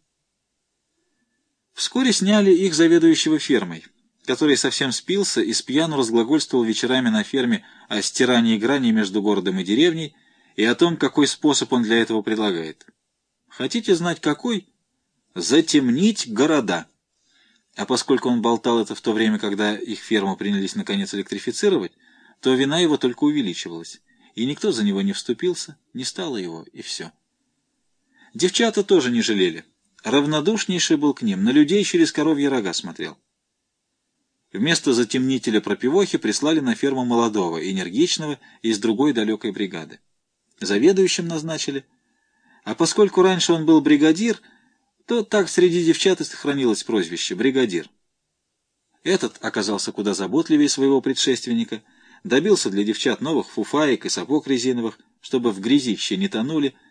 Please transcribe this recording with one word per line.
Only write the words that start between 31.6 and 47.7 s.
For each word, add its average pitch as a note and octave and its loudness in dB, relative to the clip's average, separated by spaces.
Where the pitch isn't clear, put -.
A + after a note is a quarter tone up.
через E3 2
коровьи D3+ 0
рога A#2 -2
смотрел. D#2+ -10
Вместо C#3 0
затемнителя B2 0
пропивохи C#3 0
прислали D3 0
на B2 0
ферму C3 -2
молодого, G#2+ 0
энергичного, C3+ -2
из A2 -2
другой A#2 0
далёкой G#2+ -2
бригады. F2+ -10
Заведующим E3+ 2
назначили. D3+ -6
А A2 -8
поскольку F#3 2
раньше F3+ 2
он D#3+ 0
был D#3 6
бригадир, D#3 2
то A#3 0
так G3 0
среди F3 4
девчат F3 2
и D#3 -6
сохранилось C3+ -2
прозвище F2+ -4
«бригадир». A2+ 0